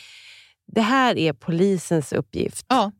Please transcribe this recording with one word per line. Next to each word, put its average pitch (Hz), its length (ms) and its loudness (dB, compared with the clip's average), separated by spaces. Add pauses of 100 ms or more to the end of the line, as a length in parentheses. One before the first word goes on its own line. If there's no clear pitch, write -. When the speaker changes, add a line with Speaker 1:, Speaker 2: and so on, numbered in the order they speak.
(680)
Speaker 1:
Det - 140 0
här 240 360 2
är 160 160 0
polisens 170 800 -2
uppgift. - 560 -4
Speaker 2:
Ja. 220 300 0